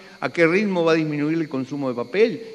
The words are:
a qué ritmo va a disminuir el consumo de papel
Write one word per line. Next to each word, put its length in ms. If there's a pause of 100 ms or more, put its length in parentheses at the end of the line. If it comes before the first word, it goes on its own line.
(200)
a 100
qué 160
ritmo 380
va 80
a 40
disminuir 420
el 100
consumo 400
de 60
papel 480 (120)